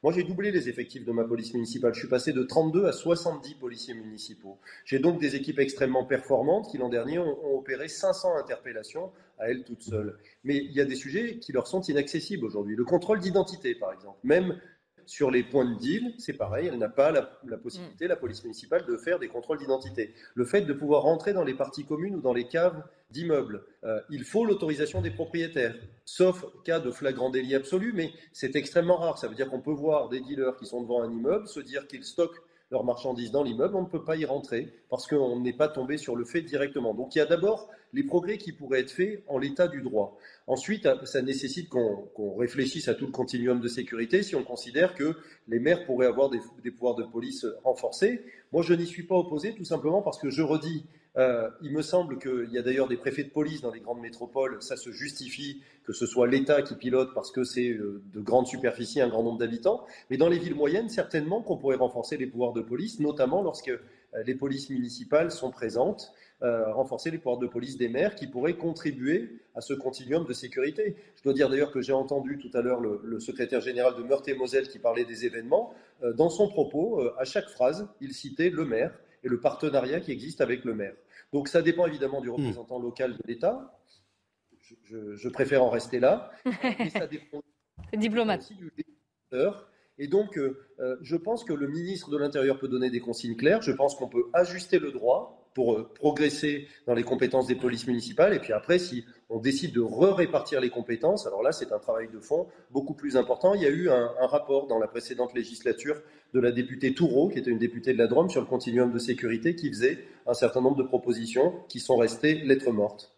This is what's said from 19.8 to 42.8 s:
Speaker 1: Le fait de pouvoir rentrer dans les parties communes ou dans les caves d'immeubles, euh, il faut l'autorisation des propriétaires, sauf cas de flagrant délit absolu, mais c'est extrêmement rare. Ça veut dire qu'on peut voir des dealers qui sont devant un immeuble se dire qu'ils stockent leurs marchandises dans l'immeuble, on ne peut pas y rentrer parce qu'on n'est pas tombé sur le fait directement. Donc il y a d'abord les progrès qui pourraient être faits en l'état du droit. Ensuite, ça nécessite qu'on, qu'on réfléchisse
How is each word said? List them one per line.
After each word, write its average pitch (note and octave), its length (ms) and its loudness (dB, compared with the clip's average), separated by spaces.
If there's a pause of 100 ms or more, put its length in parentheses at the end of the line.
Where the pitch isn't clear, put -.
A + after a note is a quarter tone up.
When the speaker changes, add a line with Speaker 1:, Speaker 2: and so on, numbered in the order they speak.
Speaker 1:
Le B2 100 2
fait G3+ 160 2
de C#3+ 100 -2
pouvoir C#3+ 300 2
rentrer E3 320 2
dans F#3 100 2
les C3+ 120 -2
parties C3+ 280 -4
communes D#3 320 -4
ou D#3 60 -6
dans B2+ 100 2
les B2 160 0
caves E3 340 0 (280)
d'immeubles, C3 560 -2 (180)
euh, A2 160 -2 (100)
il C3 140 -8
faut A3+ 220 2
l'autorisation D#3 560 0
des E3 100 -2
propriétaires, D#3+ 640 -2 (300)
sauf F3+ 400 4 (180)
cas E3 160 2
de B2+ 120 -4
flagrant B2+ 380 -2
délit C3 260 0
absolu, F#3 380 0
mais E3 200 -2 (180)
c'est C3+ 240 -4
extrêmement E3+ 420 4
rare. E3 200 0
Ça A#2+ 100 -6
veut A2 80 -6
dire C3 140 -2
qu'on C3 120 -6
peut D3+ 100 -4
voir D3 360 2
des B2+ 140 -4
dealers C3 360 -2
qui A2+ 80 -16
sont A#2+ 180 -6
devant A#2+ 180 0
un A#2 100 -2
immeuble D3+ 360 -2
se - 120 -12
dire C#3 280 -8
qu'ils B2+ 180 -14
stockent - 360 -2 (320)
leurs A#2+ 100 0
marchandises A#2+ 480 -2
dans C#3+ 120 2
l'immeuble, C#3 320 0
on F#3 80 0
ne F3+ 40 -6
peut D#3 160 -6
pas D#3+ 140 -2
y D#3 80 -2
rentrer C3+ 480 -4 (160)
parce - 180 -6
qu'on B2+ 320 2
n'est B2 140 -2
pas D3+ 160 2
tombé C#3 280 -4
sur B2+ 200 -4
le A#2+ 80 -2
fait E3+ 160 -4
directement. C#3 520 -2
Donc B2 220 -6
il D#3 40 4
y - 20 6
a D3 40 6
d'abord E3+ 440 2 (240)
les C#3 100 0
progrès F3 340 0
qui - 140 -10
pourraient C3 300 0
être C3 100 -4
faits G3+ 360 -2
en C#3 100 -2
l'état C#3 320 2
du C#3+ 120 -6
droit. G#2+ 360 -2 (300)
Ensuite, D#3+ 400 0 (180)
ça B2+ 160 -2
nécessite C3+ 480 -4
qu'on, A2 460 0
qu'on G2+ 200 -6
réfléchisse C3 540 -2